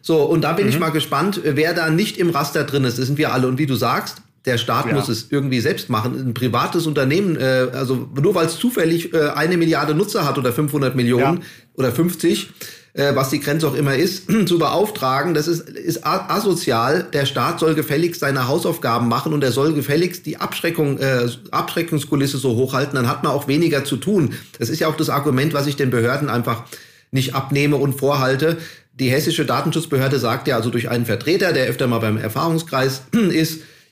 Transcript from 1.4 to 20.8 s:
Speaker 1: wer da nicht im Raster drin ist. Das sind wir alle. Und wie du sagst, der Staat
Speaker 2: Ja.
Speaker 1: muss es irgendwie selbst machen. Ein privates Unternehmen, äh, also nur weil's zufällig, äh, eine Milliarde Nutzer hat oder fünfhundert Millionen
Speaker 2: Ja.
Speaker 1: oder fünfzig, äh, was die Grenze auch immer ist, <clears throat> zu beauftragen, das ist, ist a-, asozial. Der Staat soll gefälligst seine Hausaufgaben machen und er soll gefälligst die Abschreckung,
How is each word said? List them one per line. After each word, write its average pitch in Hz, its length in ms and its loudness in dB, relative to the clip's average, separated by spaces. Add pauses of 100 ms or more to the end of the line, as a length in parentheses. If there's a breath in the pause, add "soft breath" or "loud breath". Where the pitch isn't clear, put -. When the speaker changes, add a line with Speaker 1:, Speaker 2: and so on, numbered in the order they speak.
Speaker 1:
wer 151 300 2
da 165 160 0
nicht 175 280 0
im 175 120 2
Raster 151 340 0
drin 139 200 0
ist. 120 160 0
Das 127 80 0
sind 143 100 -2
wir 151 160 0
alle. 127 140 2
Und 127 100 0
wie 151 80 0
du 131 100 0
sagst, 127 420 -2 (280)
der 123 140 2
Staat 123 280 0
Speaker 2:
Ja. 117 60 0
Speaker 1:
muss 131 160 0
es 110 220 -4
irgendwie 139 280 0
selbst 131 300 -2
machen. 123 300 -2
Ein 127 160 -2
privates 127 500 0
Unternehmen, 156 500 2
äh, 131 380 2
also 131 340 -2 (140)
nur 190 140 4
weil's 165 240 0
zufällig, 170 540 0
äh, 151 160 4
eine 160 280 0
Milliarde 151 380 2
Nutzer 202 280 0
hat 139 140 0
oder 131 160 0
fünfhundert 139 420 0
Millionen 123 420 2
Speaker 2:
Ja. 175 60 -8 (300 loud breath)
Speaker 1:
oder 123 180 0
fünfzig, 175 600 0 (420 loud breath)
äh, 139 220 0
was 135 160 0
die 147 80 0
Grenze 156 280 0
auch 135 60 -2
immer 139 220 0
ist, 180 300 0 (100)
<clears throat> 214 100 4
zu 170 140 2
beauftragen, 156 720 0
das 151 140 0
ist, 170 220 -2
ist - 360 -6
a-, 185 240 -2
asozial. 165 800 0
Der 139 140 0
Staat 135 340 -2
soll 160 140 4
gefälligst 160 460 0
seine 139 280 0
Hausaufgaben 123 600 0
machen 135 260 0
und 147 100 0
er 135 80 2
soll 151 220 2
gefälligst 151 540 0
die 151 100 -8
Abschreckung, 170 600 -2